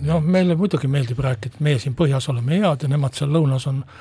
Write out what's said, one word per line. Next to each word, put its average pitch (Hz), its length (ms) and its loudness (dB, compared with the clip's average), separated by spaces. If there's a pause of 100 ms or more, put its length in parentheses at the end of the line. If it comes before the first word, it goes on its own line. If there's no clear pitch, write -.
No, 160 160 2
meile 180 340 2
muidugi 165 320 0
meeldib 131 320 -2
rääkida, 131 360 -2
et - 60 -8
meie 147 180 2
siin 127 160 -4
põhjas 139 340 0
oleme 135 320 0
head 165 220 0
ja 139 60 -2
nemad 139 260 0
seal 143 160 -2
lõunas 139 360 2
on 135 180 -4 (160)